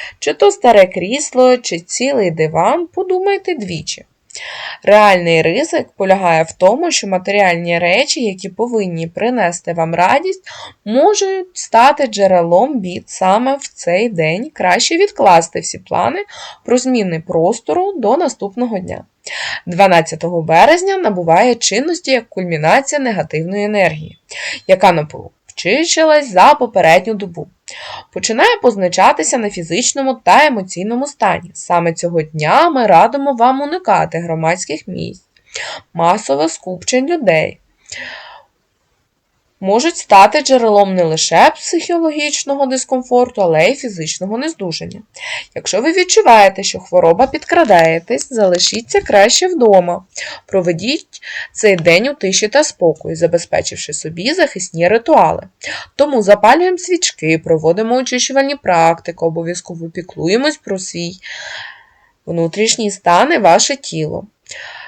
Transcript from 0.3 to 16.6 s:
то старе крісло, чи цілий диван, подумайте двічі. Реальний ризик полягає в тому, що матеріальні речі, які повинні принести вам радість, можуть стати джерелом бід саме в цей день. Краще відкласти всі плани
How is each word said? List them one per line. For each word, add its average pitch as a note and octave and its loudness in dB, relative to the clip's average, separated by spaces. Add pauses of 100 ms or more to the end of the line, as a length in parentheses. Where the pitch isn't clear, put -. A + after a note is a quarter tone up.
то G4+ 4
старе G#3+ 6
крісло, B3+ 0
чи F3+ -8
цілий A#3+ -2
диван, E3 0
подумайте F#4 -4
двічі. F3+ -10 (800)
Реальний F#3 4
ризик B3 -2 (100)
полягає F#3+ 2
в - -6
тому, C#4 2
що - -4
матеріальні F3+ 0
речі, A#3 -2
які F#3 -6
повинні F#3 -4
принести F3+ -4
вам E3 -2
радість, C#4 0 (420)
можуть F#4+ 0
стати C4+ 0
джерелом F#3+ 2
бід F3+ -10
саме A#3 0
в C4+ -12
цей F#3+ -2
день. F3 -4
Краще G#3 0
відкласти F3+ 2
всі - -10
плани C#4 -4 (400)